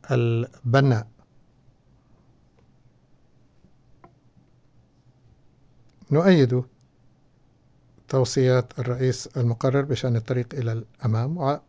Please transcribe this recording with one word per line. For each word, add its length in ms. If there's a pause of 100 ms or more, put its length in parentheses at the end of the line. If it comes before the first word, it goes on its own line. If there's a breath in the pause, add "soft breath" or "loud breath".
(100)
البناء. 960 (4000)
نؤيد 540 (1400)
توصيات 680
الرئيس 480
المقرر 560
بشأن 340
الطريق 380
إلى 180
الأمام 960